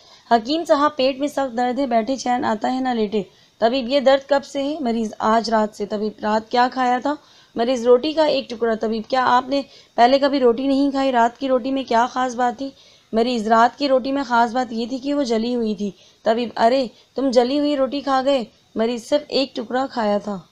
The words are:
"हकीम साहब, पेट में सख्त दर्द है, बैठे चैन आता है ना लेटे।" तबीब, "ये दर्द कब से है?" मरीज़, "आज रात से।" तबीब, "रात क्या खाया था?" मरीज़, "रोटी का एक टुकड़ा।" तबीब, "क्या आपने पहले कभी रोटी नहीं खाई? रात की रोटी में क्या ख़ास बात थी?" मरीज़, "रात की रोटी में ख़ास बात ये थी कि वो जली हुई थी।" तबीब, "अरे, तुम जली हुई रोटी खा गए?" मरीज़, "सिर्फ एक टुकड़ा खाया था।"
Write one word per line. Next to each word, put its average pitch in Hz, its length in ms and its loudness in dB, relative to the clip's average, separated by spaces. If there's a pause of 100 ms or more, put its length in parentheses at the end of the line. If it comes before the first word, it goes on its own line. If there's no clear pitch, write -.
(300)
"हकीम 254 340 0
साहब, 294 340 2
पेट 262 220 0
में 294 80 -2
सख्त 269 260 -4
दर्द 247 260 -2
है, 277 60 -2
बैठे 233 300 0
चैन 247 300 -2
आता 226 220 -2
है 262 140 -2
ना 254 100 -2
लेटे।" 214 320 -2 (360)
तबीब, 233 280 0
"ये 285 120 2
दर्द 269 300 4
कब 277 140 2
से 277 180 -6
है?" 302 220 -4
मरीज़, 226 280 -2 (100)
"आज 220 280 2
रात 214 240 0
से।" 208 120 -8
तबीब, 208 340 -6
"रात 220 300 -2
क्या 247 180 2
खाया 247 320 -2
था?" 285 160 -2 (400)
मरीज़, 233 300 -2
"रोटी 247 280 4
का 311 140 2
एक 269 220 -2
टुकड़ा।" 226 260 -2
तबीब, 220 340 -4
"क्या 254 120 0 (100)
आपने 262 320 0 (340)
पहले 247 200 6
कभी 277 200 2
रोटी 254 300 2
नहीं 277 240 2
खाई? 269 180 0
रात 240 260 2
की 269 120 -4
रोटी 262 240 0
में 269 120 -2
क्या 233 240 2
ख़ास 254 260 -4
बात 247 260 -2
थी?" 269 120 -8 (400)
मरीज़, 226 360 0
"रात 226 280 4
की 285 120 -2
रोटी 269 240 2
में 277 120 -2
ख़ास 233 280 2
बात 254 200 -4
ये 226 140 -4
थी 262 120 -6
कि 277 140 -4
वो 285 140 0
जली 226 260 0
हुई 226 220 -2
थी।" 196 180 -4 (320)
तबीब, 226 340 0
"अरे, 240 320 2 (260)
तुम 262 140 0
जली 247 280 2
हुई 294 180 0
रोटी 269 260 -2
खा 269 200 0
गए?" 254 240 0 (300)
मरीज़, 233 280 -2
"सिर्फ 294 280 -2
एक 269 240 -2
टुकड़ा 254 320 -4
खाया 208 300 -2
था।" 208 180 -8 (160)